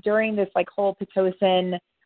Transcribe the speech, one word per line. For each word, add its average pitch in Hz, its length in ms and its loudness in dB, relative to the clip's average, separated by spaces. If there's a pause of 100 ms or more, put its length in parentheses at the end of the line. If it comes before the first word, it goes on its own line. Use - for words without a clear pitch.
during 214 320 0
this, 196 180 0
like, 180 160 0
whole 196 260 -2
Pitocin 185 840 0 (280)